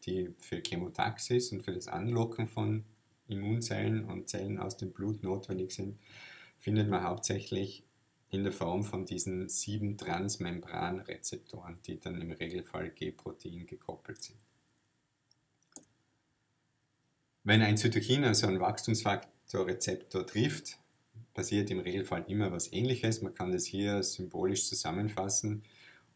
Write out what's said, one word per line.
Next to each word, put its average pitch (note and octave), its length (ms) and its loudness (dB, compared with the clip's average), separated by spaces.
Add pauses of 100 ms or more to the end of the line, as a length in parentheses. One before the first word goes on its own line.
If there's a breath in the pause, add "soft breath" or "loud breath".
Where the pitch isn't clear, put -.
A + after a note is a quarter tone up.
die F2+ 320 0
für - 280 -6
Chemotaxis G2 840 0
und G2 120 -6
für F#2+ 100 -4
das F2+ 160 -6
Anlocken A2+ 580 0
von G#2+ 380 0 (420)
Immunzellen G#2+ 760 0
und F#2 240 -8
Zellen G2+ 280 -2
aus F#2+ 200 -4
dem F#2 140 -4
Blut G#2 320 -4
notwendig F#2+ 500 -2
sind, G2 260 -6 (600 loud breath)
findet G#2+ 300 4
man F#2+ 140 2
hauptsächlich - 800 -2 (460)
in G2 140 0
der F#2+ 100 2
Form F2+ 320 0
von F#2+ 200 -2
diesen F#2 440 -2
sieben G#2 480 -2
Transmembranrezeptoren, F2 1900 -4
die D#2+ 140 -8
dann F2 220 -6
im E2+ 100 -6
Regelfall E2 580 -6
G-Protein - 760 -8
gekoppelt - 580 -12
sind. - 140 -14 (3000)
Wenn A2 180 10
ein G#2+ 140 8
Zytokin A#2+ 480 4
also G#2+ 240 6
einen F#2+ 140 4
Wachstumsfaktorrezeptor - 1600 0
trifft, C#3+ 520 2 (560)
passiert G2 380 0
im F#2 80 0
Regelfall F2+ 480 -2
immer G2+ 240 2
was E2+ 200 -2
Ähnliches. A#2 500 2
Man F#2+ 120 -4
kann F#2 180 -2
das F2+ 140 2
hier G2+ 380 2
symbolisch F#2 640 0
zusammenfassen G2+ 960 0 (520 loud breath)